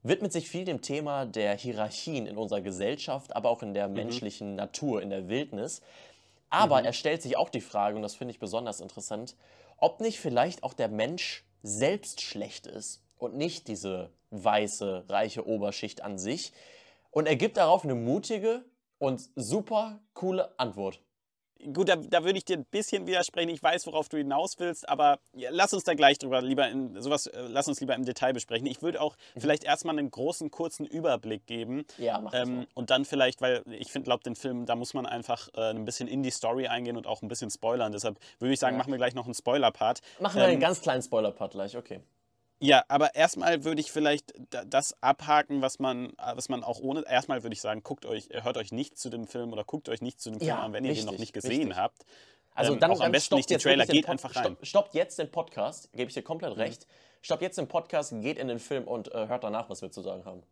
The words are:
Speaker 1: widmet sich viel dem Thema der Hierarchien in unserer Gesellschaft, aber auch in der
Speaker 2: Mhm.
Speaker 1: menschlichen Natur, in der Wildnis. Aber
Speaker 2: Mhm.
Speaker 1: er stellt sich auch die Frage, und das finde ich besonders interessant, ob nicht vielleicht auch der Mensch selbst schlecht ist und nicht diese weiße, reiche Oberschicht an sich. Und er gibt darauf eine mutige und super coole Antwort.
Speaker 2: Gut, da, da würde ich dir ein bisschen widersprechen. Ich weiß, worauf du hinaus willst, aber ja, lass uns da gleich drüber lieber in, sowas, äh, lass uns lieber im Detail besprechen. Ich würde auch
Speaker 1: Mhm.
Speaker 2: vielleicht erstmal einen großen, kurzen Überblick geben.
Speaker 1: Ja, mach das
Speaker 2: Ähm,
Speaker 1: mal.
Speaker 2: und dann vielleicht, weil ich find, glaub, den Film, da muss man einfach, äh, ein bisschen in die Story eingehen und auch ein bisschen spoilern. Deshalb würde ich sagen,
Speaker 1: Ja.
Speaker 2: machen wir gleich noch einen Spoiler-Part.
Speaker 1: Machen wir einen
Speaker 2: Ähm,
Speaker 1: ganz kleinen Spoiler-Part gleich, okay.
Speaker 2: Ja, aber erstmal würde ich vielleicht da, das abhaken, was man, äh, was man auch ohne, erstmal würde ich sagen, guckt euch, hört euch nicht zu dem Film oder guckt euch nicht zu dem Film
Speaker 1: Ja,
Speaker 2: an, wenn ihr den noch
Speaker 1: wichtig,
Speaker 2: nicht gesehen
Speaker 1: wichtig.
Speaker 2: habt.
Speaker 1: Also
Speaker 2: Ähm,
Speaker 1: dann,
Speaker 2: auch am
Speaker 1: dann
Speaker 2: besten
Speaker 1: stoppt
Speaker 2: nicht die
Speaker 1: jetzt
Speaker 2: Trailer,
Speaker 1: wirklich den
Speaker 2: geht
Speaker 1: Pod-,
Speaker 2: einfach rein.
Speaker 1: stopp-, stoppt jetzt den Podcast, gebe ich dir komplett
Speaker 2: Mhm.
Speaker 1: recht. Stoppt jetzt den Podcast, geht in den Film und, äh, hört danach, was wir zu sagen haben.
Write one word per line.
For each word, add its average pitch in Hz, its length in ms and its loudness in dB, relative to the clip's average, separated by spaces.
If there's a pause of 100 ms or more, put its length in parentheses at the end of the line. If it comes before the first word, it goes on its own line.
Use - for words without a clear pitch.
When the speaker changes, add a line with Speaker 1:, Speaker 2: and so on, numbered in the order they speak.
Speaker 1:
widmet 190 300 2
sich 165 160 -4
viel 180 160 -6
dem 170 180 -2
Thema 143 420 -2
der 104 320 0
Hierarchien 113 680 -4
in 101 100 -10
unserer 104 240 -2
Gesellschaft, 104 720 -4
aber 120 160 2
auch 117 120 0
in 104 120 -6
der 101 140 0
Speaker 2:
Mhm. 98 60 -6
Speaker 1:
menschlichen 104 600 -6
Natur, 101 480 -2
in 98 80 -6
der 95 180 -6
Wildnis. 131 520 -4 (720)
Aber 165 300 6
Speaker 2:
Mhm. 123 60 -2
Speaker 1:
er 117 60 2
stellt 156 300 0
sich 123 140 -2
auch 127 120 2
die 117 120 -4
Frage, 104 360 0
und 107 60 -4
das 104 140 -8
finde 123 160 -8
ich - 80 -18
besonders 113 400 -4
interessant, 107 560 -10 (420)
ob - 220 2
nicht 220 200 -2
vielleicht 139 440 2
auch 131 100 -4
der 117 140 0
Mensch 110 560 -2 (180)
selbst 131 580 -2
schlecht - 460 -10
ist - 360 -12 (160)
und 120 180 -4
nicht 165 320 -4
diese 95 420 -6 (200)
weiße, 104 760 2
reiche 107 380 0
Oberschicht 104 560 -4
an 104 160 -8
sich. 110 340 -4 (600)
Und 151 140 2
er 151 100 4
gibt 202 200 2
darauf 180 280 6
eine 139 100 0
mutige 202 680 0 (340)
und - 380 -2
super 208 640 -2 (140)
coole 185 440 -2
Antwort. 98 420 -4 (720)
Speaker 2:
Gut, 180 160 4
da, 180 60 8
da 160 280 2
würde 190 140 2
ich 170 80 -6
dir 185 100 0
ein 143 80 -6
bisschen 196 420 -2
widersprechen. 175 440 0
Ich 165 120 -6
weiß, 170 240 2
worauf 156 220 -2
du - 80 -4
hinaus 147 440 0
willst, 175 280 -4
aber 143 300 6 (160)
ja, 127 180 -8
lass 180 220 4
uns 190 100 -2
da 180 80 2
gleich 143 260 8
drüber 131 220 2
lieber 131 280 2
in, 113 340 -4
sowas, 139 240 0
äh, - 120 -10 (100)
lass 135 200 0
uns 143 120 -2
lieber 135 160 0
im 127 100 -4
Detail 131 260 0
besprechen. 120 340 -2
Ich 127 140 -4
würde 165 200 -2
auch 151 160 0 (180)
Speaker 1:
Mhm. - 80 -12
Speaker 2:
vielleicht 147 220 2
erstmal 151 340 2
einen 139 120 -2
großen, 151 400 -4
kurzen - 360 -6
Überblick 117 600 -2
geben. 117 380 -4 (140)
Speaker 1:
Ja, 120 200 0
mach 110 120 -6
das 123 180 0
Speaker 2:
Ähm, 127 100 -2
Speaker 1:
mal. 123 160 -8
Speaker 2:
und 123 160 -6
dann 131 140 6
vielleicht, 131 380 2
weil 127 200 2 (100)
ich 110 200 -10
find, 135 140 -6
glaub, 123 160 2
den 117 140 -6
Film, 123 280 -4
da 117 120 0
muss 123 180 -8
man 127 100 -4
einfach, 120 500 -6
äh, 113 160 0
ein 110 140 -4
bisschen 120 240 -6
in 131 140 -2
die 127 80 0
Story 123 380 -2
eingehen 120 280 -4
und 113 120 -8
auch 110 120 -4
ein 110 80 -8
bisschen 110 220 -6
spoilern. 113 420 0
Deshalb 104 260 -4 (200)
würde 127 160 2
ich 131 60 -2
sagen, 127 160 2
Speaker 1:
Ja. - 20 0
Speaker 2:
machen 131 140 -2
wir 131 60 -2
gleich 123 160 2
noch 120 120 -8
einen 123 80 -8
Spoiler-Part. 120 640 2 (200)
Speaker 1:
Machen 190 160 0
wir 202 80 8
einen 180 100 8
Speaker 2:
Ähm, 147 60 2
Speaker 1:
ganz 165 200 4
kleinen 131 220 2
Spoiler-Part 107 500 0
gleich, 98 240 -8
okay. 107 240 -12 (600)
Speaker 2:
Ja, 139 260 10
aber 143 260 4
erstmal 170 500 4
würde 156 160 0
ich 147 100 -4
vielleicht 151 440 0 (160)
da, 120 160 -8
das 139 360 2
abhaken, 143 600 4
was 131 160 -2
man, 123 320 -2
äh, - 260 -8
was 127 140 -8
man 123 120 -2
auch 117 160 -4
ohne, 139 300 -4
erstmal 127 340 2
würde 117 120 -6
ich - 80 -10
sagen, 107 200 -2
guckt - 220 -8
euch, 110 280 -6
hört 120 260 -2
euch 107 120 -6
nicht 127 280 -6
zu - 100 -8
dem 113 180 -8
Film 120 280 -8
oder 107 100 -6
guckt - 240 -8
euch 117 140 -4
nicht 123 180 -8
zu - 80 -10
dem 110 120 -8
Film 156 100 0
Speaker 1:
Ja, 131 80 -2
Speaker 2:
an, 110 160 -6
wenn 113 100 -2
ihr 135 80 0
den 110 140 -2
noch 101 60 -6
Speaker 1:
wichtig, 95 80 -8
Speaker 2:
nicht 110 120 -8
gesehen 127 380 -2
Speaker 1:
wichtig. 90 80 -6
Speaker 2:
habt. - 260 -2 (500)
Speaker 1:
Also 135 200 2
Speaker 2:
Ähm, 113 60 -2
Speaker 1:
dann, 165 100 6
Speaker 2:
auch 196 60 6
am - 80 -8
Speaker 1:
dann 123 80 4
Speaker 2:
besten 143 160 4
Speaker 1:
stoppt 143 100 6
Speaker 2:
nicht 131 100 0
die 175 60 4
Speaker 1:
jetzt 156 80 2
Speaker 2:
Trailer, 139 220 6
Speaker 1:
wirklich 107 40 2
den - 80 4
Speaker 2:
geht 151 80 6
Speaker 1:
Pod-, - 80 -4
Speaker 2:
einfach - 240 -6
rein. 123 80 0
Speaker 1:
stopp-, 95 220 -4
stoppt - 280 2
jetzt 175 240 0
den 151 120 -4
Podcast, 156 640 -6
gebe 123 140 -2
ich - 60 -14
dir 131 80 -4
komplett 160 340 -6
Speaker 2:
Mhm. - 40 -6
Speaker 1:
recht. 117 260 -4 (360)
Stoppt - 180 -2
jetzt 180 160 -4
den 151 100 -2
Podcast, 156 540 -2
geht 135 160 -2
in 135 120 -4
den 120 100 -2
Film 127 280 -4
und, 117 280 -6
äh, 110 140 -2
hört 120 140 -2
danach, 110 280 -4
was 95 100 -10
wir 95 100 -10
zu 95 120 -12
sagen 92 240 -8
haben. 92 260 -14